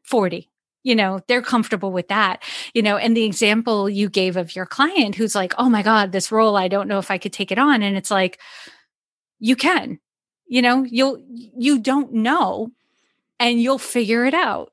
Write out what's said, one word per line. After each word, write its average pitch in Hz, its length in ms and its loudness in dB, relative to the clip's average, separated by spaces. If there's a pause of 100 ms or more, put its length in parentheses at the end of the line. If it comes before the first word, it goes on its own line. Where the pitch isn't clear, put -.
forty. 180 460 -2 (360)
You 247 120 2
know, 190 320 0
they're 247 140 2
comfortable 214 500 -2
with 180 160 -4
that, 196 340 0 (320)
you 233 80 2
know, 208 140 2
and 226 200 2
the 226 80 2
example 214 640 0
you 202 200 0
gave 185 280 0
of 175 200 -6
your 185 100 -8
client 269 480 0
who's 208 200 -2
like, 185 220 -2
"Oh 254 120 2
my 220 140 4
God, 208 280 2
this 190 220 -4
role, 220 240 4
I 190 100 0
don't 190 220 -2
know 202 100 -2
if 185 100 -6
I 190 100 -2
could 190 140 -8
take 202 200 -6
it 190 60 -2
on." 269 240 4
And 196 140 0
it's 190 140 -6
like, 185 300 0 (1000)
you 226 160 2
can, 269 460 -2 (460)
you 254 140 0
know, 247 220 4
you'll, 254 460 -2
you 247 500 0
don't 262 340 -2
know, 226 600 0 (640)
and 240 240 2
you'll 262 160 2
figure 233 460 0
it 269 100 2
out. 294 380 -2